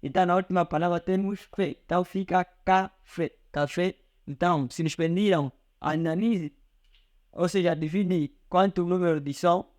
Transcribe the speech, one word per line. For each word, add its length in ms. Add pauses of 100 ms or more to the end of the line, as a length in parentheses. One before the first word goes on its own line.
Então, 240
na 100
última 300
palavra 340
temos 560
fé. 200 (100)
Então, 180
fica 400
café, 880 (200)
café. 440 (320)
Então, 420
se 140
nos 120
pediram, 560 (280)
analise, 760 (760)
ou 160
seja, 280
divide 560 (180)
quanto 340
o 40
número 320
de 140
som. 460